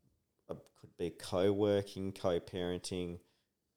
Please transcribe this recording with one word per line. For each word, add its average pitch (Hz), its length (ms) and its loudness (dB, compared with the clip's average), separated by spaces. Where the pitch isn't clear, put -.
it 85 60 -6
could - 160 -20
be 87 140 -4
co-working, 101 1000 2
co-parenting, 90 1040 -2